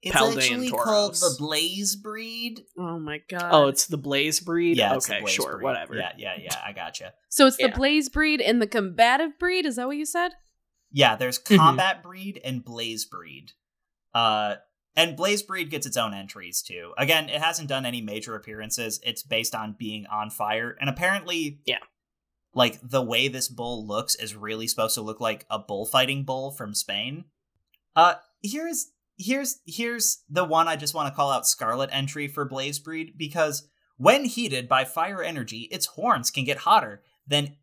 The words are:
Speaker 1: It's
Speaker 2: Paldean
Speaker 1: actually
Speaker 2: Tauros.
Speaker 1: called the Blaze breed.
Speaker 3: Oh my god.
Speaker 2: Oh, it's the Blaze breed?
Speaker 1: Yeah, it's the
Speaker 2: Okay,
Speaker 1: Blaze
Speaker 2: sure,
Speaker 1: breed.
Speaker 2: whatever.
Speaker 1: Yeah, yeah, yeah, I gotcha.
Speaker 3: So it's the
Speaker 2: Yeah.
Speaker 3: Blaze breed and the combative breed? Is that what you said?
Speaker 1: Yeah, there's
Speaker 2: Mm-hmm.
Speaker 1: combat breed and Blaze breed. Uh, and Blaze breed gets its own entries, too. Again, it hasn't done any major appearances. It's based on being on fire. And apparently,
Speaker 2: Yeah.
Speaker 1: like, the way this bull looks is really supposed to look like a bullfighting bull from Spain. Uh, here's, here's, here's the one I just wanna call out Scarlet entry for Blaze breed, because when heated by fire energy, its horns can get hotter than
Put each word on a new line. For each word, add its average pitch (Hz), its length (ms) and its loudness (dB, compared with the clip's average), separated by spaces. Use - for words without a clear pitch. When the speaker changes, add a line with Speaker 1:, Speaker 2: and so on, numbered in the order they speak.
Speaker 1:
It's 180 120 -4
Speaker 2:
Paldean - 220 6
Speaker 1:
actually 247 340 2
Speaker 2:
Tauros. 226 140 0
Speaker 1:
called 208 300 2
the 180 240 2
Blaze 170 580 -2
breed. 226 640 -10
Speaker 3:
Oh 170 200 -6
my 151 300 -8
god. 175 240 -4
Speaker 2:
Oh, 147 160 8
it's 135 180 0
the 160 100 -4
Blaze 143 440 0
breed? 170 360 2
Speaker 1:
Yeah, 104 180 4
it's 131 120 -2
the 101 80 -2
Speaker 2:
Okay, 104 80 -2
Speaker 1:
Blaze 104 120 0
Speaker 2:
sure, 76 220 -2
Speaker 1:
breed. 104 80 -8
Speaker 2:
whatever. 90 320 -4
Speaker 1:
Yeah, 90 220 -6
yeah, 95 220 -8
yeah, 87 240 -8
I 101 80 -10
gotcha. 90 420 -12
Speaker 3:
So 277 160 6
it's 262 100 6
the 254 120 2
Speaker 2:
Yeah. 214 80 -2
Speaker 3:
Blaze 277 340 0
breed 302 320 0
and 226 180 4
the 214 60 0
combative 233 720 2
breed? 359 280 0
Is 247 100 -2
that 247 100 -6
what 285 100 -4
you 302 100 -6
said? 349 260 -2
Speaker 1:
Yeah, 131 240 6
there's 127 220 -2
Speaker 2:
Mm-hmm. - 180 6
Speaker 1:
combat 180 460 8
breed 190 420 -12
and 127 200 -6
Blaze 117 420 -6
breed. 80 460 -18
Uh, 107 420 2
and 160 200 2
Blaze 202 260 0
breed 185 280 -6
gets 147 160 -6
its 120 100 -4
own 113 180 0
entries, 98 480 -8
too. 87 360 -12
Again, 151 300 2
it 143 120 -4
hasn't 160 280 -2
done 135 180 -4
any 120 160 -4
major 107 340 -8
appearances. 110 680 -8
It's 117 220 -8
based 117 300 -2
on 110 240 -6
being 107 280 -8
on 107 240 -4
fire. 110 500 -4
And 143 100 -2
apparently, 170 760 -2
Speaker 2:
Yeah. 120 140 -2
Speaker 1:
like, 120 280 4
the 127 200 0
way 120 260 2
this 127 200 -4
bull 120 380 -6
looks 107 280 -2
is 107 220 -10
really 110 320 -6
supposed 110 260 0
to 117 60 -4
look 110 200 -8
like 110 300 -2
a 110 80 -2
bullfighting 131 680 0
bull 135 280 -6
from 107 220 -10
Spain. 117 500 -6
Uh, 170 180 8
here's, 302 500 -6
here's, 262 480 -4
here's 233 640 -2
the 170 160 2
one 160 240 4
I 160 80 0
just 147 180 -4
wanna 147 160 -2
call 139 220 2
out 127 160 2
Scarlet 123 440 0
entry 139 360 -4
for 143 160 -4
Blaze 135 340 -4
breed, 160 400 -8
because 151 500 -2
when 240 300 6
heated 135 420 -4
by 131 160 4
fire 185 400 -4
energy, 120 380 -6
its 185 140 -4
horns 170 440 0
can 135 140 -2
get 131 140 0
hotter 120 440 2
than 143 360 0